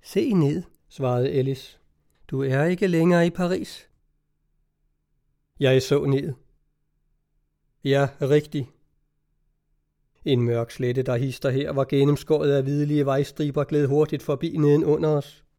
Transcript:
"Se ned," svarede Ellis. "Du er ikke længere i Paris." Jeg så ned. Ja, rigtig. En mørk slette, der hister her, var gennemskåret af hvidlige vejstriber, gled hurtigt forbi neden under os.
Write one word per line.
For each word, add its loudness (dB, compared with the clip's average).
"Se -2
ned," 2
svarede -2
Ellis. -4
"Du -6
er 0
ikke 0
længere 4
i 0
Paris." -6
Jeg 2
så 0
ned. -2
Ja, 2
rigtig. 0
En 0
mørk -2
slette, -4
der -2
hister -4
her, -2
var 0
gennemskåret 0
af 2
hvidlige 0
vejstriber, -2
gled 0
hurtigt 0
forbi -4
neden 4
under 0
os. -4